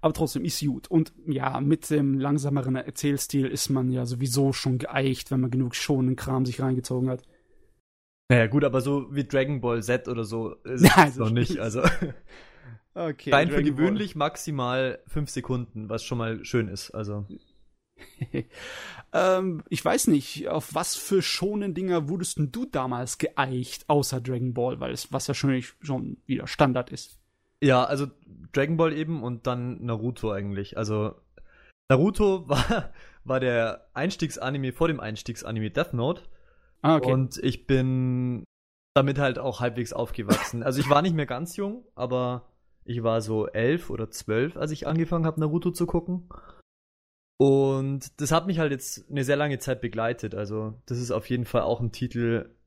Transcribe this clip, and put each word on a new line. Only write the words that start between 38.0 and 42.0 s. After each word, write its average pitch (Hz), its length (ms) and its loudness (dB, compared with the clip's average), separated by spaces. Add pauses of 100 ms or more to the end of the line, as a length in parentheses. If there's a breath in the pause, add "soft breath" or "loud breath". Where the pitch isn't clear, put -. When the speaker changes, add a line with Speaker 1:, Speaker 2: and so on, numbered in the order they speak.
Speaker 2:
damit 139 240 4
halt 135 200 0
auch 123 220 -4
halbwegs 120 320 -2
aufgewachsen. 117 680 -2
Also 135 180 0
ich 127 100 0
war 147 120 6
nicht 180 120 2
mehr 151 120 0
ganz 131 300 -8
jung, 208 280 -6 (100)
aber 123 540 -2 (360)